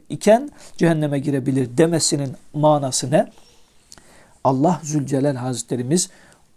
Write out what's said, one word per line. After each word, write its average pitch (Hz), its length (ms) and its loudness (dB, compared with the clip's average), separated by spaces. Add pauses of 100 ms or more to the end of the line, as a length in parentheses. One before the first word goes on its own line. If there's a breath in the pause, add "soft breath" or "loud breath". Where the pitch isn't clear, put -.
iken 226 400 2 (280 loud breath)
cehenneme 151 420 0
girebilir 131 580 -2
demesinin 156 540 2 (220)
manası 143 580 0
ne? 180 160 2 (1160 soft breath)
Allah 139 400 2
Zülcelal 143 520 -2
Hazretlerimiz 123 760 -4 (480 soft breath)